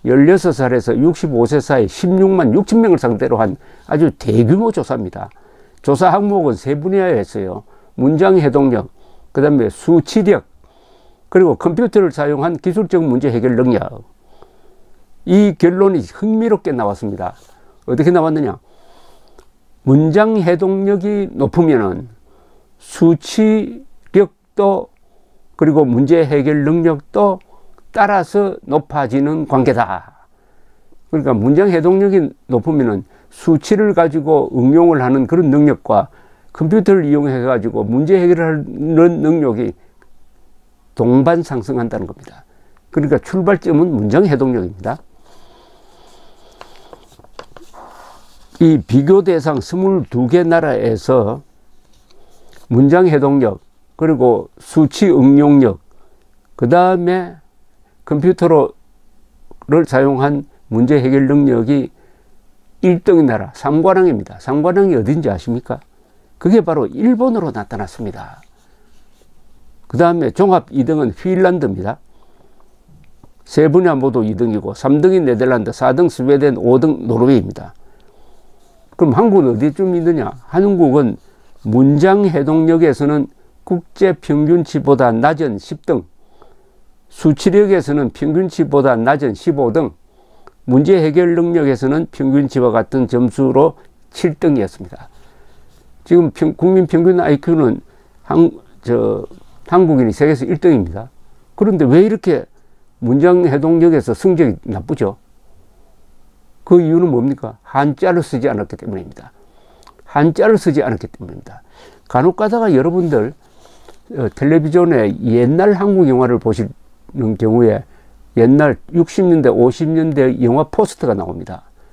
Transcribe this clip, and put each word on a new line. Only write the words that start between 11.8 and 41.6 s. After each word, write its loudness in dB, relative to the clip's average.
사용한 -4
기술적 -2
문제 0
해결 -2
능력. -2
이 2
결론이 2
흥미롭게 -4
나왔습니다. -6
어떻게 0
나왔느냐? -2
문장 2
해독력이 -2
높으면은 -2
수치력도 -2
그리고 2
문제 2
해결 -2
능력도 -2
따라서 -2
높아지는 -4
관계다. -2
그러니까 -2
문장 2
해독력이 0
높으면은 -2
수치를 0
가지고 0
응용을 4
하는 0
그런 0
능력과 2
컴퓨터를 0
이용해 0
가지고 -2
문제 0
해결하는 -2
능력이 -2
동반 0
상승한다는 -8